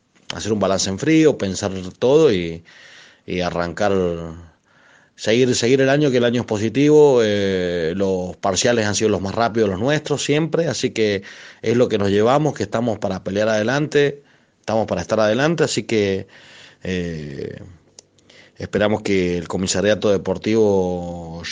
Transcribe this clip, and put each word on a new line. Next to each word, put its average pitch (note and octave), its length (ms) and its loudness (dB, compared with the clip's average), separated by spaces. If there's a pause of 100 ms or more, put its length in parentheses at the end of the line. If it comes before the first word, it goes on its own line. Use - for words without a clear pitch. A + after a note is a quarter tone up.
(360)
hacer G2+ 180 -4
un G#2+ 60 0
balance F#2+ 300 0
en G2 100 -4
frío, D#3 360 4
pensar F#2+ 360 -4 (260)
todo C#3+ 340 4
y, E2+ 320 -4 (640)
y F2+ 160 -4
arrancar, F2 520 -2 (1200)
seguir, B2 400 2
seguir C3 260 2
el C3+ 80 4
año, C#3+ 220 2
que B2+ 60 2
el A#2+ 80 2
año A#2+ 160 0
es - 60 -6
positivo, C3+ 760 4
eh, F2+ 720 0
los F#2 420 -2
parciales A2 480 0
han G#2 80 0
sido A2 160 0
los F#2 120 0
más F#2+ 120 -6
rápidos A2 340 0
los F#2 120 -2
nuestros D3 440 -2
siempre, D#3 440 -2
así B2 240 -4
que G#2 320 0 (400)
es A2+ 120 0
lo A#2+ 140 4
que G#2+ 80 0
nos G2+ 120 0
llevamos, B2 440 2
que - 100 -10
estamos A2+ 360 -4
para F#2+ 240 -4
pelear G#2 260 -2
adelante, C#3+ 720 0 (380)
estamos G#2+ 280 -2
para F2+ 140 -2
estar G#2+ 180 -2
adelante, C#3 460 2
así A#2+ 180 -4
que, G2+ 420 0 (580)
eh, E2 760 -8 (1000)
esperamos G#2 440 -2
que F#2 360 0
el E2+ 100 -6
comisariato G2 640 0
deportivo F2+ 1300 -2 (100)